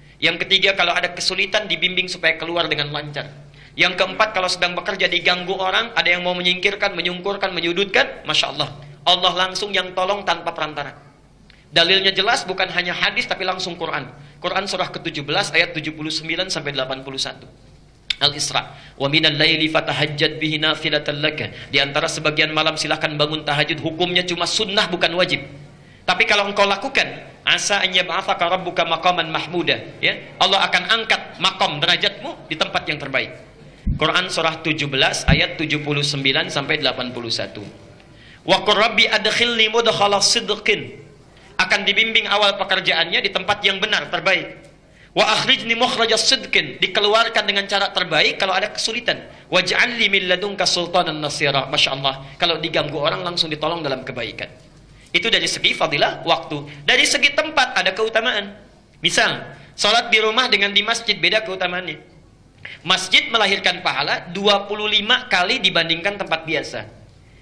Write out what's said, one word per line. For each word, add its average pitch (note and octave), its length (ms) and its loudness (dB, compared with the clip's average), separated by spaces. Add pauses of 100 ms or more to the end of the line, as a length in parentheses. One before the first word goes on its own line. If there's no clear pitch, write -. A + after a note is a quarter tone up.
(180)
Yang E3+ 240 0
ketiga, F#3+ 320 4
kalau F3 160 2
ada F3 240 0
kesulitan G3 560 -2
dibimbing F3+ 400 -2
supaya D#3+ 240 0
keluar E3 320 -2
dengan D3 240 -2
lancar. D3 400 -8 (480)
Yang F3+ 240 2
keempat, F#3+ 320 0
kalau F#3 160 0
sedang F3 240 -2
bekerja F#3 320 -2
diganggu F3+ 480 0
orang, F#3+ 400 -2
ada E3+ 160 2
yang F3+ 160 0
mau F3+ 80 0
menyingkirkan, F#3 600 0
menyungkurkan, F3+ 600 -4
menyudutkan, F#3+ 720 0
Masya D#3 280 0
Allah, D3 160 -4 (360)
Allah F3+ 260 4 (140)
langsung F#3 240 -6
yang F#3 240 -2
tolong F#3+ 320 0
tanpa E3+ 240 -2
perantara. D3 440 -8 (760)
Dalilnya F#3 400 4
jelas, G#3+ 320 0
bukan F#3 240 -2
hanya F3 280 -2
hadis, G#3 360 -2
tapi F#3 160 -2
langsung F3+ 320 -6
Quran. D3 320 -6 (320)
Quran F#3 240 0
surah F3+ 240 -2
ketujuh D#3+ 320 -6
belas D#3 320 -2
ayat E3+ 160 4
tujuh D3+ 240 -6
puluh D3+ 160 -8
sembilan D#3+ 400 -4
sampai C#3 240 -4
delapan C3+ 320 -6
puluh C3+ 160 -10
satu. - 240 -10 (760)
Al-Isra. D3 560 -6 (240)
"Wa C#3 80 0
minal D#3 240 2
laili D#3 400 2
fatahajjad D3+ 640 0
bihi D#3 240 -2
nafilatan D3+ 640 -2
laka." D3 240 -4 (240)
Di C#3 80 4
antara C#3+ 240 0
sebagian D#3 480 0
malam D#3 240 0
silahkan D#3 400 -2
bangun D3+ 300 0
tahajud, D3 340 0
hukumnya F3 460 0
cuma F3 180 -2
sunnah, G3 480 0
bukan F3 240 0
wajib. F3 240 0 (640)
Tapi G#3+ 240 2
kalau G3+ 220 2
engkau G3+ 180 4
lakukan, G3 380 0 (400)
"Asa F3+ 340 2
an F#3 140 -2
yab'atsaka F3+ 560 0
rabbuka F3 340 0
maqaman E3 460 0
mahmuda." D3 760 -2
Ya, F#3+ 160 0 (160)
Allah F3+ 320 4
akan F3+ 140 2 (180)
angkat - 400 -2
makom E3+ 400 0
derajatmu F3+ 680 -2
di D#3 100 -6
tempat F3+ 300 0
yang C#3+ 100 -4
terbaik. C3+ 320 -4 (640)
Quran F3 320 2
surah D#3+ 320 -2
tujuh D3 320 -2
belas E3+ 320 0
ayat D#3 320 2
tujuh D3 240 -2
puluh D3 240 -2
sembilan C#3 480 0
sampai D3 320 -2
delapan B2 320 -2
puluh A#2 160 -6
satu. G#2 320 -8 (800)
"Wa F3+ 240 4
qur G#3 80 6
rabbi G#3+ 320 4
adkhilni A3 640 2
mudkhala G3+ 480 4
sidqin." G3+ 880 -2 (480)
Akan G3+ 320 2
dibimbing A3 400 2
awal G3 320 2
pekerjaannya F#3 640 0
di F#3+ 80 -2
tempat F#3+ 320 0
yang G3 160 2
benar, G3 320 0
terbaik. E3+ 480 0 (520)
"Wa G#3+ 240 4
akhrijni A3+ 400 2
mukhraja A3+ 400 2
sidqin." G3 640 0
Dikeluarkan G#3 640 2
dengan G3+ 240 0
cara G3 240 0
terbaik F3 480 2
kalau F#3+ 160 2
ada G3 160 -2
kesulitan. A3+ 480 -2 (320)
"Waj'al F#3+ 440 2
li A3 120 2
min F#3+ 200 2
ladunka F#3 360 0
sultanan E3+ 560 0
nasira." C#3+ 480 0
Masya D3 280 2
Allah, C#3 280 -4 (160)
kalau E3 200 0
diganggu D#3 400 -2
orang F3+ 240 0
langsung E3+ 280 -2
ditolong D#3 320 -4
dalam C3 200 -4
kebaikan. A2+ 440 -8 (640)
Itu F3 180 2
dari F3 220 2
segi - 240 0
fadilah D#3+ 500 0
waktu. D#3 640 -2
Dari B3+ 180 4
segi C4+ 300 2
tempat D4+ 420 0
ada F#3 160 2
keutamaan. A3 640 -2 (460)
Misal, F3 540 0 (180)
sholat A#3 380 2
di A3 100 4
rumah A3+ 260 2
dengan G3+ 220 2
di G3+ 100 2
masjid G#3 380 -2
beda F3+ 260 4
keutamaannya. F3+ 800 -6 (580)
Masjid F#3 480 2
melahirkan G3 560 2
pahala E3 480 -2
dua G3+ 320 2
puluh G#3+ 240 -4
lima G#3+ 400 2
kali G3+ 320 2
dibandingkan E3+ 560 0
tempat D#3+ 320 -4
biasa. B2+ 400 -4 (540)